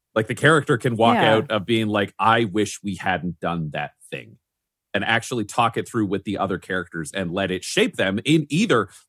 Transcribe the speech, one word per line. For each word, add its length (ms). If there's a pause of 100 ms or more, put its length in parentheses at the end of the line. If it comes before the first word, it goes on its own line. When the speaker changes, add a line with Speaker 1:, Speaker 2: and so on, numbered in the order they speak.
(140)
Speaker 1:
Like, 140
the 60
character 440
can 180
walk 200
Speaker 2:
Yeah. 180
Speaker 1:
out 160
of 160
being 220
like, 300
"I 260
wish 380
we 140
hadn't 440
done 320
that 200 (180)
thing," 280 (560)
and 100
actually 400
talk 340
it 100
through 180
with 180
the 140
other 200
characters 540
and 200
let 180
it 140
shape 320
them 280
in 260
either, 380 (200)